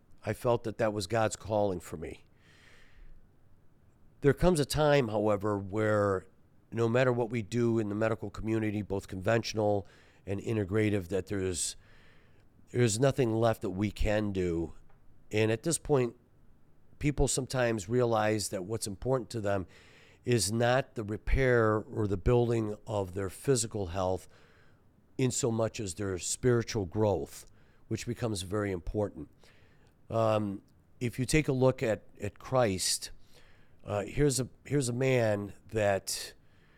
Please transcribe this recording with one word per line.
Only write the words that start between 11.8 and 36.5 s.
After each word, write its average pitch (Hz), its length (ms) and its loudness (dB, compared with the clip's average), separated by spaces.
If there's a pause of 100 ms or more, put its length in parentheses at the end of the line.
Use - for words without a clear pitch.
there's 113 280 2
nothing 127 380 2
left 113 260 2
that 101 80 -4
we 95 220 -2
can 104 400 2
do. 85 400 -2 (580)
And 107 220 2
at 117 100 -4
this 165 160 -2
point, 127 380 0 (800)
people 143 300 0
sometimes 120 600 0
realize 110 600 2
that 95 160 -4
what's 110 240 -6
important 120 420 -4
to 117 100 -6
them 101 260 0 (580)
is 110 260 0
not 120 440 2
the 110 100 -6
repair 110 760 2
or 107 300 -2
the 98 80 0
building 117 580 2 (120)
of 98 280 -4
their 98 160 -4
physical 113 560 -2
health 92 420 -2 (880)
in 131 140 2
so 120 200 -2
much 113 300 -2
as 95 140 -6
their 98 240 -4
spiritual 117 640 0
growth, 95 640 -2 (400)
which - 200 -6
becomes 110 360 -4
very 101 300 -2
important. 95 560 -4 (800)
Um, 107 500 0 (400)
if 117 180 -4
you 127 60 -2
take 156 240 2
a 143 40 2
look 131 300 2
at, 107 200 0 (180)
at - 180 -8
Christ, 113 720 0 (760)
uh, 104 160 -2
here's 143 360 0
a, 123 100 -4 (160)
here's 131 260 -2
a - 20 -2
man 113 600 2 (180)
that 101 640 -2 (440)